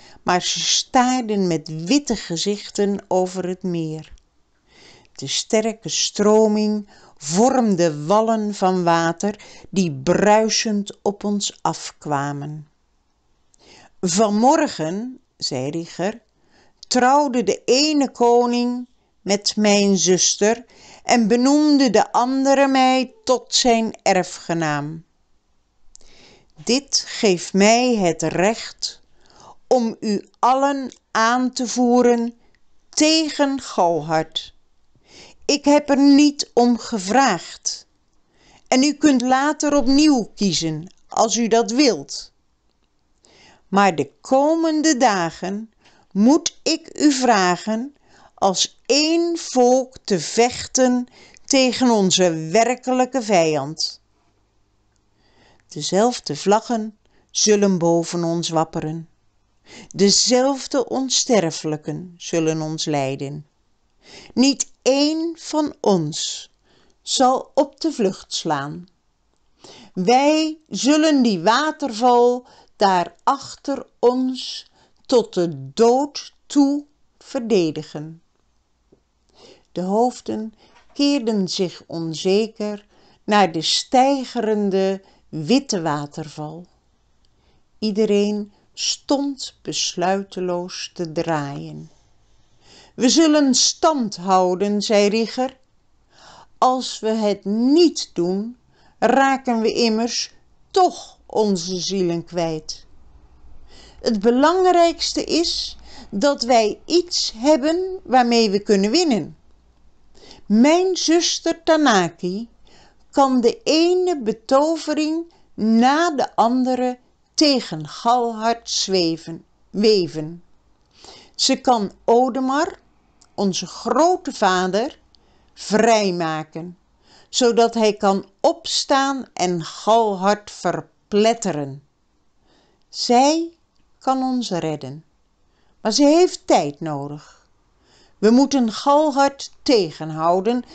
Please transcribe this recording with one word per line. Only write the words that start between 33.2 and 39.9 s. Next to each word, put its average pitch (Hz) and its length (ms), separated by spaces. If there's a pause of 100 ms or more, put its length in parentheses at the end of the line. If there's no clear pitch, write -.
Galhard. 160 920 (920)
Ik - 200
heb 294 240
er 277 120
niet 285 520
om 240 240
gevraagd. 214 1120 (800)
En 262 160
u 294 100
kunt 285 280
later 285 540
opnieuw 277 600